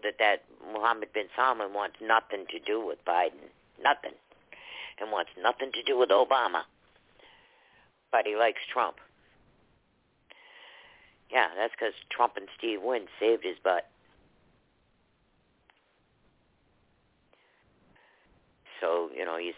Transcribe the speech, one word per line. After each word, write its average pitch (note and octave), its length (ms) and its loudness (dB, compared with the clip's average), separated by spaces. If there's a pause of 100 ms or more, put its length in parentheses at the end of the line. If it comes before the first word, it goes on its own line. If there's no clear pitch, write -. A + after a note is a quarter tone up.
that, G#2 160 -4
that G#2 240 2 (300)
Mohammed G#2+ 400 -2
bin G#2+ 120 -2 (100)
Salman A2+ 380 0
wants G2+ 280 -4
nothing A2 480 0
to E2+ 100 -10
do G#2+ 260 -2
with D#2+ 200 -6
Biden. E2+ 460 0 (300)
Nothing. - 360 -2 (840)
And G#2+ 120 -8
wants F#2+ 200 -2 (100)
nothing B2 320 0
to A#2+ 100 -6
do C3+ 140 0
with B2 120 6
Obama. G#2+ 540 4 (1500)
But A2+ 140 4
he G#2+ 100 -2
likes A2+ 240 2 (140)
Trump. A2 220 0 (2250)
Yeah, A#2 240 4
that's A2 200 -2
'cause G#2+ 180 -2 (160)
Trump - 280 0
and G2 200 -12
Steve A2 240 -4
Wynn A2+ 260 -2 (120)
saved A2 240 4
his F2+ 160 -6
butt. F2+ 280 0 (4000)
So, E2+ 340 0
you E2+ 100 -6
know, E2 120 -4
you F2 200 -6